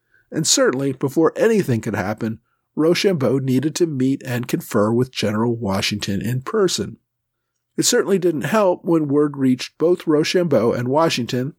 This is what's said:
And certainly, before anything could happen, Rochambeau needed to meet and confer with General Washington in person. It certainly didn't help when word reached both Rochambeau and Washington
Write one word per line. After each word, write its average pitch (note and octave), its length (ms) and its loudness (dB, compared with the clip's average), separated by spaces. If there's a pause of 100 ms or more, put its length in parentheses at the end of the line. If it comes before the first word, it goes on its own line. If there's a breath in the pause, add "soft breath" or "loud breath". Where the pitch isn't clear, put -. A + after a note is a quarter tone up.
(320)
And D#3 160 -4
certainly, C#3 460 0
before D3 420 0
anything F3 460 2
could G#2+ 140 -4
happen, A2 440 -4 (360)
Rochambeau D#3 640 2
needed C3 360 0
to F3 120 0
meet C3+ 380 0
and A#2+ 220 -4
confer A2 460 0
with B2+ 180 0
General A2 440 -2
Washington G2+ 680 -4
in B2 200 -4
person. F#3 560 -2 (800)
It F3 60 0
certainly F#3+ 360 2
didn't E3 240 0
help F#3+ 420 0
when D#3+ 220 2
word C#3+ 300 0
reached C3 400 0
both F3 280 0
Rochambeau D3 680 2
and B2 160 -4
Washington C3+ 680 0